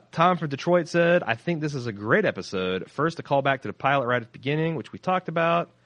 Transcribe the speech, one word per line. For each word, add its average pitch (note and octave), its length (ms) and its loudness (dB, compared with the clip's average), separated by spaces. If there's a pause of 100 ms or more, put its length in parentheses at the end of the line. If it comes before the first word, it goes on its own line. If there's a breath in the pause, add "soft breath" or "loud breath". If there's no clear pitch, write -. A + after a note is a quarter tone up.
(120)
Tom F3 260 4
from D#3 120 -6
Detroit E3+ 360 2
said, E3+ 380 2
"I A#2 100 -2
think D#3+ 260 -4
this D3 140 -4
is A#2+ 140 -4
a A2+ 40 -4
great A2+ 320 2
episode. F#2 680 -2
First, D#3+ 260 -2
a C3+ 60 -12
callback C#3 380 0
to - 60 -8
the G2+ 60 -8
pilot C#3 320 0
right B2 160 0
at A2+ 100 -16
the - 60 -20
beginning, D#3+ 380 -2
which A2 160 -10
we - 80 -14
talked F#3 280 -2
about. E3+ 440 0 (140 soft breath)